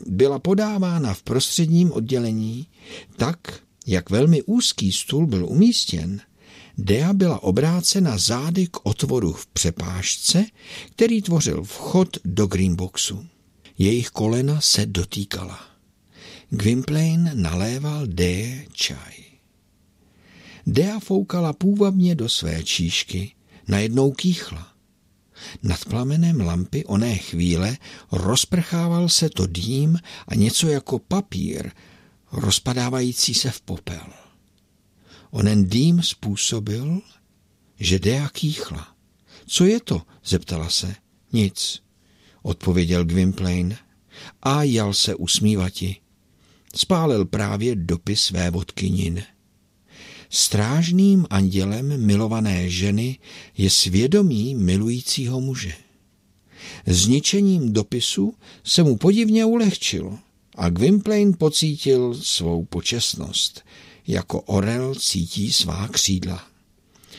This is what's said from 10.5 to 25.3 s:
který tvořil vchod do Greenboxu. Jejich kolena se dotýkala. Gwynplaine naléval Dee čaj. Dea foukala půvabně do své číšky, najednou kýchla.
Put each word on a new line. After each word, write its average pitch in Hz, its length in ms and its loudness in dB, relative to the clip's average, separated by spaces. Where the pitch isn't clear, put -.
který 226 260 2
tvořil 135 420 0
vchod - 640 0
do 98 220 2
Greenboxu. 92 800 -2
Jejich 117 320 2
kolena 127 520 0
se - 240 2
dotýkala. 92 760 -6
Gwynplaine 151 840 2
naléval 120 720 -2
Dee 95 680 -2
čaj. - 400 -8
Dea 196 320 0
foukala 180 540 -2
půvabně 190 640 2
do 120 140 -4
své 80 340 -2
číšky, 87 680 -4
najednou 113 440 2
kýchla. 135 640 -4